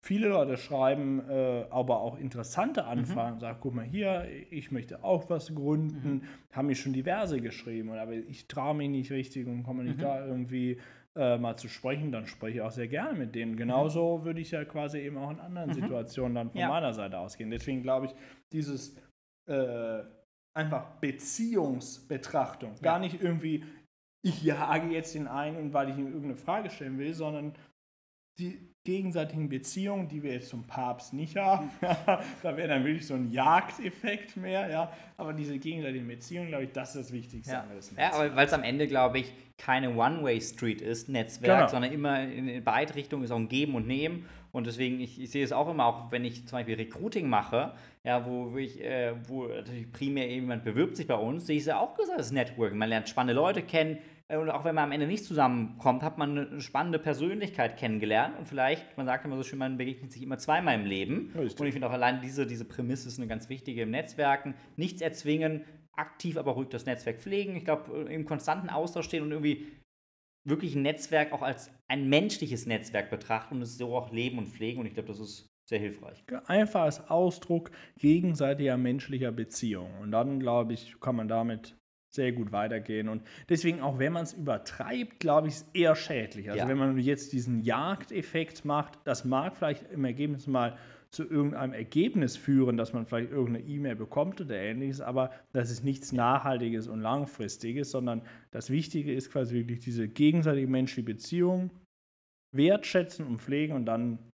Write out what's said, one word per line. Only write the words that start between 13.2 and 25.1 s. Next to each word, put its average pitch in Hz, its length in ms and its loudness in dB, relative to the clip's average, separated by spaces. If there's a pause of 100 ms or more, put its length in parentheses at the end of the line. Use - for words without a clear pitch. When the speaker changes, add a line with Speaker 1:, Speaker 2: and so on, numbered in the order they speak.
Speaker 1:
denen. 113 220 -2
Genauso 156 600 2
Speaker 2:
Mhm. 156 60 -8
Speaker 1:
würde 165 140 -4
ich 160 120 -8
ja 151 140 -2
quasi 147 340 -4
eben 143 180 -6
auch 139 140 -6
in 156 80 -10
anderen 175 300 -6
Speaker 2:
Mhm. 135 60 0
Speaker 1:
Situationen 123 600 -2
dann 117 160 -2
von 180 100 -4
Speaker 2:
Ja. 151 80 2
Speaker 1:
meiner 147 240 2
Seite 98 260 -6
ausgehen. 110 320 -8
Deswegen 127 320 -4
glaube 131 240 2
ich, 131 80 -8 (380)
dieses, 143 420 -4 (540)
äh, 117 540 -2 (520)
einfach 156 300 -2 (160)
Beziehungsbetrachtung, 143 1700 -2
Speaker 2:
Ja. - 60 -16
Speaker 1:
gar 165 180 4
nicht 185 220 -4
irgendwie, 160 420 0 (640)
ich 160 180 0
jage 151 500 2
jetzt 160 220 -4